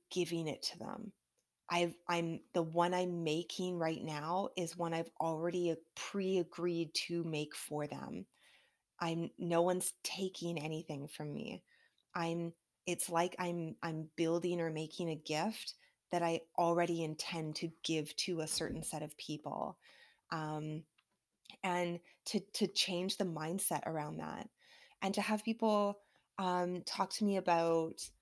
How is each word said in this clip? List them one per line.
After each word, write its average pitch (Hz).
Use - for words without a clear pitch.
giving 165
it -
to -
them. -
I've, 175
I'm, 170
the 170
one 170
I'm 180
making 175
right 160
now 160
is 170
one 170
I've 165
already 170
a-, 165
pre-agreed 175
to 170
make 151
for 147
them. 147
I'm, 165
no 170
one's 180
taking 175
anything 156
from 151
me. 147
I'm, 170
it's 170
like 175
I'm, 175
I'm 160
building 170
or 165
making 160
a 160
gift 160
that 175
I 165
already 170
intend 156
to 165
give 156
to 170
a 160
certain -
set 151
of 151
people. -
Um, 156
and 175
to, 196
to 208
change 185
the -
mindset 165
around 151
that, -
and 196
to 208
have 208
people, 208
um, 180
talk -
to 220
me 196
about, 165